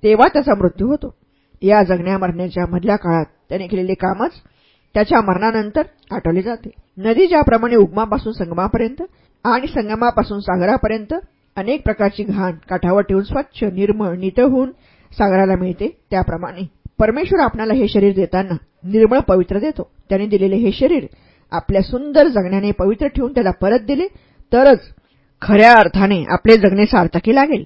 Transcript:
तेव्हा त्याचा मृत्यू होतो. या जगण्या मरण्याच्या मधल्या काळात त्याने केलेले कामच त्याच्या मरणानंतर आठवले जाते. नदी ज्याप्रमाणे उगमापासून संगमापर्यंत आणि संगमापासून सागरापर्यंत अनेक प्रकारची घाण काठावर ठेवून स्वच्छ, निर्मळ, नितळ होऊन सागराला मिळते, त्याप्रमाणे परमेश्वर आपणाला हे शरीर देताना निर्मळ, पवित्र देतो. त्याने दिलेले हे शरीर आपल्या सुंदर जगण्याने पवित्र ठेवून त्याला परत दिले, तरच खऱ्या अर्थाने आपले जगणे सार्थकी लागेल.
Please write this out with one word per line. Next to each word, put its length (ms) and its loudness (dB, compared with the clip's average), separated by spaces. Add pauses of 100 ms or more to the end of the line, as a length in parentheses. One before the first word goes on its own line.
तेव्हा 300 4
त्याचा 220 0
मृत्यू 320 -2
होतो. 280 -6 (460)
या 220 4
जगण्या 340 -2
मरण्याच्या 540 -4
मधल्या 240 -2
काळात 300 -2 (240)
त्याने 180 -8
केलेले 260 -4
कामच 380 -4 (640)
त्याच्या 280 2
मरणानंतर 600 -2 (300)
आठवले 300 -4
जाते. 280 -10 (280)
नदी 300 2
ज्याप्रमाणे 480 2
उगमापासून 580 0
संगमापर्यंत 680 -4 (420)
आणि 240 -2
संगमापासून 720 -2
सागरापर्यंत 720 -2 (420)
अनेक 280 -6
प्रकारची 400 -2
घाण 300 -4 (160)
काठावर 320 0
ठेवून 220 0
स्वच्छ, 400 -6
निर्मळ, 540 -2
नितळ 260 -2
होऊन 280 0 (400)
सागराला 440 2
मिळते, 540 -6
त्याप्रमाणे 580 -6 (320)
परमेश्वर 400 0
आपणाला 340 0
हे 140 0
शरीर 280 2
देताना 380 -2 (300)
निर्मळ, 360 2
पवित्र 400 0
देतो. 320 -8 (180)
त्याने 180 -2
दिलेले 280 0
हे 160 0
शरीर 340 0 (460)
आपल्या 300 -2
सुंदर 460 0
जगण्याने 440 -2
पवित्र 360 -2
ठेवून 260 -4
त्याला 180 0
परत 280 0
दिले, 280 -4 (460)
तरच 260 6 (640)
खऱ्या 320 6
अर्थाने 500 4
आपले 340 4
जगणे 280 4
सार्थकी 500 0
लागेल. 300 0